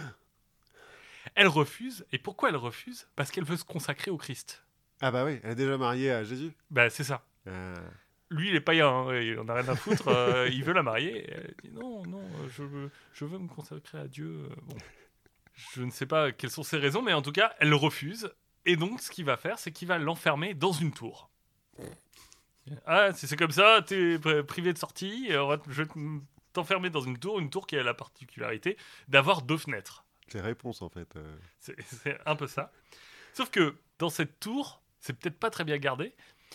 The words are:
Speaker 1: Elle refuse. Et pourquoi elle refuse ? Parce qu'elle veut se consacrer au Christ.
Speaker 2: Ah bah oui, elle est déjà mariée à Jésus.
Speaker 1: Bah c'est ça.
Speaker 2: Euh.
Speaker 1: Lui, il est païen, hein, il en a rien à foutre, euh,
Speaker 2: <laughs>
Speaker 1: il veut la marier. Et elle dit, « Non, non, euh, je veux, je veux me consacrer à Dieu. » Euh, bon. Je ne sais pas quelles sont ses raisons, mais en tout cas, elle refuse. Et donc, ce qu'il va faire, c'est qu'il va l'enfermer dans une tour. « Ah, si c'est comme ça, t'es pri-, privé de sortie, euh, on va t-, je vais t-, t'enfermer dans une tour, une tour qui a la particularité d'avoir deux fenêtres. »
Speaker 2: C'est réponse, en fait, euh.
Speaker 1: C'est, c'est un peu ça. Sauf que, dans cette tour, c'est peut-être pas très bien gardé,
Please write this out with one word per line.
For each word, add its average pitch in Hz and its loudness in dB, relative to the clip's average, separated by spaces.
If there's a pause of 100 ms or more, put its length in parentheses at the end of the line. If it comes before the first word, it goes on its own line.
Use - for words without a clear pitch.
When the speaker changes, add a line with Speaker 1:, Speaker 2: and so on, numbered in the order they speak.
(1400)
Speaker 1:
Elle 202 10
refuse. 180 0
Et - -2
pourquoi - -2
elle 165 2
refuse ? 120 -8
Parce 139 -4
qu'elle 185 -4
veut 160 -2
se - -12
consacrer - -6
au 170 -4
Christ. - -12 (380)
Speaker 2:
Ah 131 2
bah 127 2
oui, 143 -2
elle 110 -4
est 120 -4
déjà 135 2
mariée 131 2
à 113 0
Jésus. 127 -8 (200)
Speaker 1:
Bah 120 6
c'est 143 -4
ça. 127 -6 (220)
Speaker 2:
Euh. 92 -8 (580)
Speaker 1:
Lui, 170 -4
il 185 4
est 147 2
païen, 165 6
hein, 127 2
il 113 -2
en 110 -8
a 117 -2
rien 127 0
à 127 2
foutre, - 0
euh, 123 4
Speaker 2:
<laughs> - 2
Speaker 1:
il 131 -2
veut 160 0
la 175 4
marier. 135 -2 (120)
Et - -12
elle - -12
dit, « - -18
Non, 226 -10
non, 185 -10
euh, 156 -12
je 135 -12
veux, 143 -10 (220)
je - -10
veux 175 -10
me 180 -10
consacrer 151 -14
à 143 -10
Dieu. » 147 -12 (240)
Euh, - -14
bon. 135 -16 (960)
Je 127 -8
ne 123 -4
sais - -6
pas 151 2
quelles 120 -6
sont 156 -8
ses 160 -2
raisons, 143 2
mais 220 2
en 147 4
tout 139 -4
cas, 208 4
elle 151 8
refuse. 156 2 (340)
Et 175 6
donc, 190 -2
ce - -10
qu'il 170 -8
va 131 4
faire, 214 -6
c'est 170 -10
qu'il 175 -10
va 180 2
l'enfermer 160 0
dans 165 2
une 156 0
tour. « - -14 (1600)
Ah, 190 6
si - -10
c'est 147 -2
comme 160 4
ça, 202 10
t'es 170 2
pri-, 151 2
privé 175 -2
de - -8
sortie, 214 -8
euh, 143 4
on 139 2
va 147 2
t-, 151 -14
je 147 -2
vais 156 -2
t-, 156 -14 (540)
t'enfermer 180 -2
dans 151 0
une 127 -4
tour, 190 -4
une 151 -2
tour - -6
qui - -6
a 131 2
la 120 2
particularité 117 -8 (300)
d'avoir 139 6
deux 139 0
fenêtres. » - -10 (220)
Speaker 2:
C'est 101 -8
réponse, 113 -6
en 85 -10
fait, 85 -14
euh. 76 -14 (240)
Speaker 1:
C'est, - -16
c'est 123 -10
un 156 2
peu 147 -4
ça. - -8 (640)
Sauf 262 -4
que, 156 4 (220)
dans 165 -2
cette - -4
tour, 262 -6 (160)
c'est - -8
peut-être - -8
pas 226 0
très 175 -4
bien 151 0
gardé, 139 -2 (420)